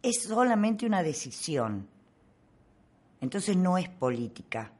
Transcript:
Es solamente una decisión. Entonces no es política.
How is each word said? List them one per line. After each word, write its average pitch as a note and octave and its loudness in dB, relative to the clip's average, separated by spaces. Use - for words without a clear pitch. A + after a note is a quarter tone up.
Es A#3 0
solamente A3 2
una G3+ 2
decisión. A#2+ -2
Entonces F#3 0
no F3+ 4
es F3+ -2
política. A#2 -4